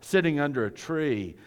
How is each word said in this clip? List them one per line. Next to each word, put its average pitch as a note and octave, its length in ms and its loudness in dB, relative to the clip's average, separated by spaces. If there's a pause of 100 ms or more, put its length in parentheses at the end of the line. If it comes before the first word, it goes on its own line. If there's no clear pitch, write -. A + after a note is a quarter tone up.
sitting E3+ 400 2
under C3+ 240 0
a G2+ 60 -2
tree C3 640 -2 (100)